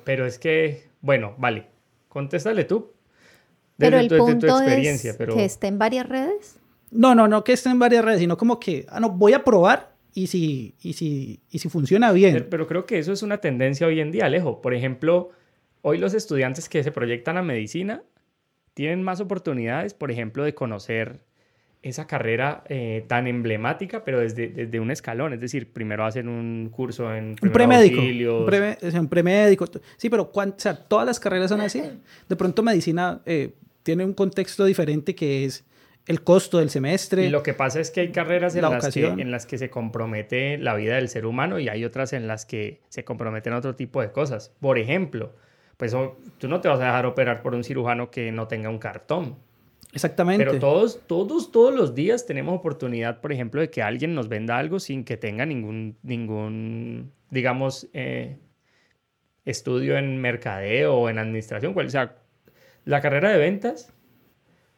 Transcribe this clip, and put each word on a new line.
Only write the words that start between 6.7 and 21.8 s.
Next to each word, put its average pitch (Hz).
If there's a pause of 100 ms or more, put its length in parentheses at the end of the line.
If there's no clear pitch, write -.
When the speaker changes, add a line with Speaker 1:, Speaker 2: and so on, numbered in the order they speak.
Speaker 3:
No, 240
no, 220
no 214
que 247
esté 247
en 247
varias 233
redes, 220
sino 175
como 233
que, 143
"Ah, -
no, 226
voy 196
a 277
probar 208 (200)
y 185
si, 151
y 170
si, 139 (100)
y 170
si 165
funciona, 190
bien". 185
Speaker 1:
Pero, -
pero 156
creo 175
que 208
eso 165
es 196
una 208
tendencia 139
hoy 160
en 151
día, 202
Alejo. 147
Por 123
ejemplo, 151 (520)
hoy 151
los 185
estudiantes 139
que 151
se 147
proyectan 120
a 185
medicina 175 (680)
tienen 165
más 185
oportunidades, 175
por 143
ejemplo, 117
de 147
conocer 113 (600)